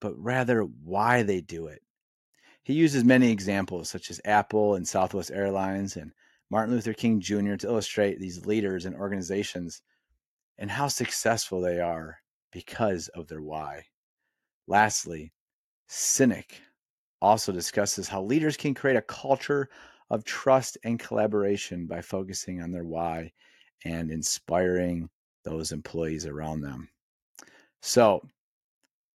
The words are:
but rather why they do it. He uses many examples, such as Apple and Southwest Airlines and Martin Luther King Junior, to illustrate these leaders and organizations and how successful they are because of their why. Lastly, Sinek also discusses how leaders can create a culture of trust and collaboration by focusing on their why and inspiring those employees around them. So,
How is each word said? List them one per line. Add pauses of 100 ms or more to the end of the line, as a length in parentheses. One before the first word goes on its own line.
but
rather
why
they
do
it. (840)
He
uses
many
examples,
such
as
Apple
and
Southwest
Airlines
and (380)
Martin
Luther
King
Junior,
to
illustrate
these
leaders
and
organizations (760)
and
how
successful
they
are (340)
because
of
their
why. (800)
Lastly, (540)
Sinek (600)
also
discusses
how
leaders
can
create
a
culture (400)
of
trust
and
collaboration
by
focusing
on
their
why (540)
and
inspiring (340)
those
employees
around
them. (920)
So, (880)